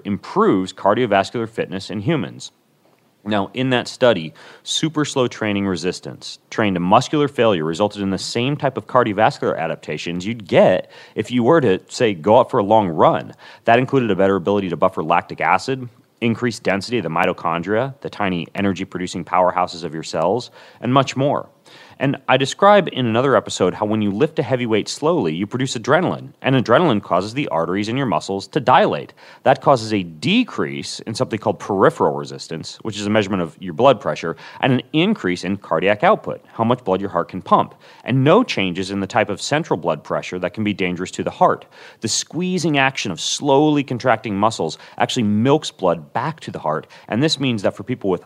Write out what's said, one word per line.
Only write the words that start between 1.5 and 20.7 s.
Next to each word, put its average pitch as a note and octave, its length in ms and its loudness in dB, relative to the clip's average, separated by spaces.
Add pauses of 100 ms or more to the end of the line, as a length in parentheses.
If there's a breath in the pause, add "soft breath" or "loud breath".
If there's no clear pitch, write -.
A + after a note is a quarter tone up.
in G2+ 100 -6
Humans. A#2+ 540 -4 (720)
Now, G#2 280 -2
in C3 180 -2
that A#2 180 0
study, F2+ 440 2 (300 loud breath)
super D#3 400 -2
slow C3 240 -2
training G2+ 400 -4
resistance E2+ 720 -6 (100)
trained G#2 280 0
to - 20 0
muscular B2+ 480 4
failure G#2+ 380 2
resulted G2+ 360 -2
in G2 100 -2
the F#2 60 -2
same B2 380 -4
type C#3 220 -2
of G2+ 100 -10
cardiovascular A2+ 720 0
adaptations E2 680 -6
you'd A2+ 220 -8
get A#2+ 420 4 (260 loud breath)
if - 140 -4
you B2 140 0
were D#3+ 160 6
to, G2 300 2
say, A2 240 0
go G2+ 260 4
out A#2+ 100 2
for B2+ 100 0
a G#2 40 2
long G#2 240 4
run. F2 460 2 (320 loud breath)
That A#2 120 6
included B2+ 320 2
a F#2+ 60 2
better G2 220 2
ability G2 320 0
to E2 80 -4
buffer F#2 260 0
lactic E2 380 0
acid, A#2 480 -2 (320)
increased A#2 420 -2
density G2 340 -2
of G2 60 -2
the E2 60 -4
mitochondria, F2 920 -2
the D#2 100 -10
tiny F2+ 460 -4
energy-producing F#2 680 -4
powerhouses F2 580 0
of D#2 100 -8
your D#2+ 100 -8
cells, F2+ 460 -2 (300 loud breath)